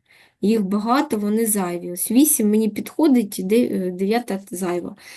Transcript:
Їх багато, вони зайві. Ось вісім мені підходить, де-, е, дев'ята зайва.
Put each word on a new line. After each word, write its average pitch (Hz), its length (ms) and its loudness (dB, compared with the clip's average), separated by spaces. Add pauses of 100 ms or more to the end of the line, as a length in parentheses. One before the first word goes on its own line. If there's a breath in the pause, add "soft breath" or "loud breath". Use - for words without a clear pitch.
(420 soft breath)
Їх 214 220 2
багато, 226 540 0
вони 208 280 0
зайві. 175 460 -4
Ось 180 200 -6
вісім 233 380 4
мені 214 200 2
підходить, 233 720 0
де-, 220 240 2
е, 185 240 -4
дев'ята 196 500 -2 (100)
зайва. 180 440 -6 (220 loud breath)